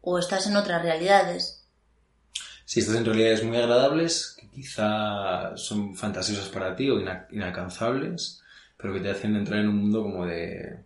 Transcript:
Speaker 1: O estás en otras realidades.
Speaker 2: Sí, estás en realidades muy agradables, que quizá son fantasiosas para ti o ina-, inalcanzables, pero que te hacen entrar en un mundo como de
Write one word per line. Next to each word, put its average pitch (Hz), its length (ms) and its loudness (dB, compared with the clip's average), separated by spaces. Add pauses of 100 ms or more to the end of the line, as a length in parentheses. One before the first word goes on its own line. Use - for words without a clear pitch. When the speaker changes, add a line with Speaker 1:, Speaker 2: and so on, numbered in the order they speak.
Speaker 1:
O 180 160 0
estás 190 300 -2
en 208 100 2
otras 185 240 2
realidades. 175 840 2 (1000)
Speaker 2:
Sí, - 160 0
estás 110 140 2
en 117 100 2
realidades 110 380 4
muy 113 140 0
agradables, 139 800 4
que - 100 -20
quizá 104 1040 -2
son 101 400 -4
fantasiosas 98 540 -4
para 92 260 -4
ti 135 140 0
o 110 100 2
ina-, 92 320 -6
inalcanzables, 95 1080 -4 (360)
pero 98 160 -6
que 95 80 -2
te 98 100 -2
hacen 107 240 0
entrar 101 240 0
en 104 100 2
un 104 80 2
mundo 104 260 2
como 95 220 -4
de 87 600 -6